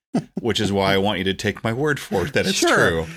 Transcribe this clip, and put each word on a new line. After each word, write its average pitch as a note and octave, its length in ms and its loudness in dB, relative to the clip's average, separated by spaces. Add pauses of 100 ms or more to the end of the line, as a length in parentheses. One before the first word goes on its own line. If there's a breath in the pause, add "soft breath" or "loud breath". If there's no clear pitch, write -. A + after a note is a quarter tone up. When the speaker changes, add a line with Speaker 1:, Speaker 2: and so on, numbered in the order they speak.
(120)
Speaker 1:
<laughs> - 280 -4
Speaker 2:
which G#2+ 180 0
is G2+ 140 0
why G2 220 2
I G2 40 4
want G2 200 0
you F#2 60 -2
to F#2+ 100 0
take G2 280 -4
my A2+ 100 -2
word C#3+ 280 -2
for F#3 260 -2
it C#3+ 60 -8
that G2+ 140 2
it's F#3+ 120 0
Speaker 1:
Sure. D#4+ 180 4
Speaker 2:
true. E2 300 2 (100)